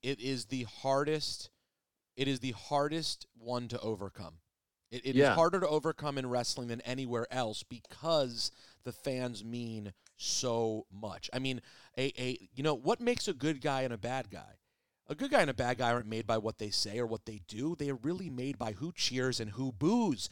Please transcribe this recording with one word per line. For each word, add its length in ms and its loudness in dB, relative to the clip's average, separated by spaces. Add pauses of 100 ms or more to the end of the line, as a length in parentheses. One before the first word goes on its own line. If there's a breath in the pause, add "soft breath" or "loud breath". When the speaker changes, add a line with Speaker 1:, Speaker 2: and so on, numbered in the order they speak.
Speaker 1:
the, 80 0
it 100 -2
is 260 -2
the 180 -2
hardest, 840 0 (680)
it 100 2
is 140 2
the 100 -2
hardest 760 0 (120)
one 300 -4
to 100 -4
overcome. 600 -6 (540)
It, 120 -8
it 60 0
is 60 4
Speaker 2:
Yeah. 180 8
Speaker 1:
harder 240 6
to 100 2
overcome 480 0
in 140 -2
wrestling 380 -2
than 140 -4
anywhere 500 -2
else 320 -2
because 880 0 (320 soft breath)
the 80 -6
fans 520 -4
mean 480 -6 (240 soft breath)
so 760 0
much. 400 -10
I 80 -2
mean, 200 -2 (380 soft breath)
a, 180 0
a, 380 -4
you 80 -6
know, 120 4
what 260 0
makes 260 0
a 60 0
good 280 0
guy 220 0
and 100 0
a 60 -6
bad 320 -4
guy? 280 -16 (500)
A 80 -4
good 160 -2
guy 80 8
and 100 6
a 40 0
bad 240 0
guy 120 4
aren't 160 2
made 180 -2
by 140 4
what 200 -2
they 120 -4
say 300 0
or 60 2
what 200 -4
they 220 -10
do. 280 -2
They 140 -2
are 60 -2
really 340 -2
made 300 -2
by 120 -2
who 200 -6
cheers 480 2
and 100 -4
who 220 -2
boos. 600 2